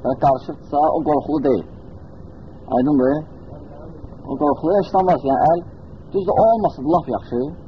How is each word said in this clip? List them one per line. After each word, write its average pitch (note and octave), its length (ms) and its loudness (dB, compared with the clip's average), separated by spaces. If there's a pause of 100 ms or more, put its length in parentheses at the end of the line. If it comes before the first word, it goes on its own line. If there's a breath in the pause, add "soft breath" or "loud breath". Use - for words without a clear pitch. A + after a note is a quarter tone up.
yəni C3 200 0
qarışıqdırsa, C#3+ 600 2 (140)
o - 100 2
qorxulu D3 360 2
deyil. B2 200 4 (1120)
Aydındır? C3+ 400 4 (1080)
O C3+ 180 -8
qorxulu D3+ 360 2
heç F#3+ 220 0
olmaz. F3+ 300 2
Yəni, C#3 200 4
əl, E3+ 140 2 (500)
düzdür, F#3 220 0
o G#3 180 6
olmasa F3+ 320 0
da D#3 80 4
lap E3 220 2
yaxşı. A#2+ 260 -4 (260)